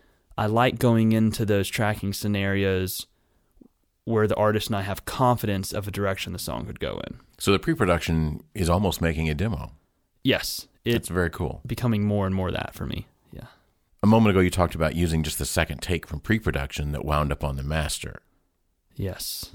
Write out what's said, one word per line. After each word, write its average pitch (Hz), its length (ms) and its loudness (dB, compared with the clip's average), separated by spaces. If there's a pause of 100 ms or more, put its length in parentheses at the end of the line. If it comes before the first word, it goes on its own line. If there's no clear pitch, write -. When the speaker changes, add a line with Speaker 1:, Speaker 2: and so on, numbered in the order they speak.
(380)
Speaker 1:
I 110 80 0
like 117 320 2
going 113 340 6
into 110 320 2
those 101 240 2
tracking 104 440 -2
scenarios 98 960 0 (960)
where 110 220 2
the 101 100 0
artist 107 320 2
and 110 80 0
I 98 60 -2
have 95 220 -6
confidence 104 680 0
of 98 160 -4
a - 20 -6
direction 95 420 -4
the 87 60 -8
song 62 280 -6
could - 140 -12
go 60 260 -6
in. - 120 -12 (200)
Speaker 2:
So - 140 2
the 98 60 6
pre-production 85 840 2 (120)
is 82 140 0
almost 87 320 2
making 80 280 0
a 76 60 0
demo. 71 380 -4 (500)
Speaker 1:
Yes. - 440 -2 (180)
Speaker 2:
That's 117 240 0
very 87 220 0
cool. - 360 -6
Speaker 1:
Becoming 107 380 -2
more 104 220 0
and 95 80 -2
more 92 160 -2
that - 240 -6
for - 100 -8
me. - 220 -8 (260)
Yeah. - 140 -16 (560)
Speaker 2:
A 101 40 4
moment 110 280 8
ago, 95 60 6
you 90 100 6
talked 87 240 2
about 78 220 0
using 82 260 2
just - 160 -4
the 69 80 -4
second 78 340 -2
take 87 260 -4
from 76 140 -8
pre-production 73 720 -2
that 71 120 -4
wound 76 260 2
up 73 140 -4
on 69 120 -2
the 67 60 -6
master. 73 580 -4 (760)
Speaker 1:
Yes. - 580 -8